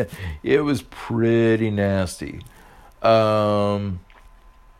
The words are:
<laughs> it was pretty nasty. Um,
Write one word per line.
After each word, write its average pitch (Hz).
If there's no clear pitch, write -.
<laughs> 87
it 135
was 143
pretty 113
nasty. 98
Um, 104